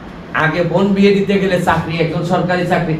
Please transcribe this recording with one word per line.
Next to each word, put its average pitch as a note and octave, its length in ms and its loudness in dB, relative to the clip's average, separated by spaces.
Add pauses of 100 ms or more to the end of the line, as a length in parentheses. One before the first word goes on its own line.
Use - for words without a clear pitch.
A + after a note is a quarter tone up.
(340)
আগে D#3 280 0
বোন F3 240 0
বিয়ে G3 280 4
দিতে G3 240 0
গেলে F3+ 240 0
চাকরি, D#3+ 340 -2
একজন E3+ 280 -2
সরকারি F3 420 0
চাকরি E3 340 0